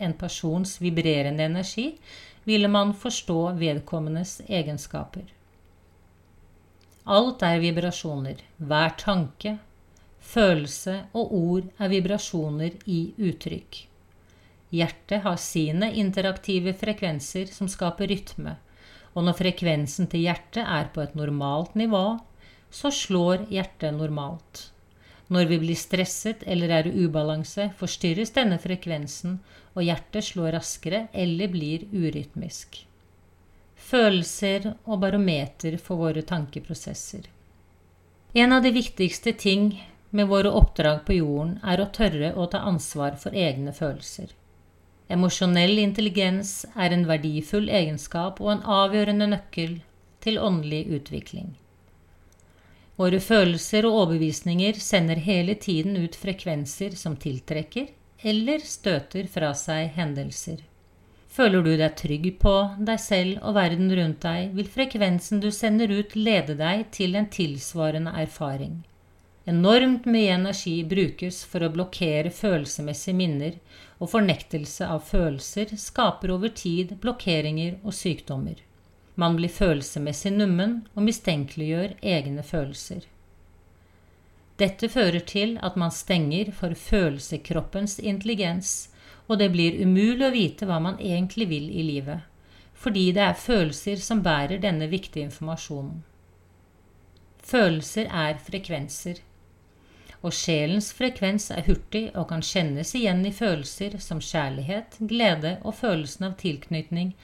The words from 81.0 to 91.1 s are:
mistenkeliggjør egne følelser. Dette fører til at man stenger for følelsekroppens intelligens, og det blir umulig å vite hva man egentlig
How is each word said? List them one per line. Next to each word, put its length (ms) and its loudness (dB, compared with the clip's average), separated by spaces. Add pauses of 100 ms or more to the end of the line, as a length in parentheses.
mistenkeliggjør 920 -2
egne 440 -2
følelser. 640 -6 (1500)
Dette 300 2
fører 360 2
til 300 -2 (100)
at 120 -4
man 160 0
stenger 580 0
for 260 -4
følelsekroppens 1200 -2
intelligens, 920 -4 (380)
og 140 2
det 120 6
blir 280 4
umulig 460 6
å 60 2
vite 360 0
hva 140 2
man 160 -4
egentlig 500 -2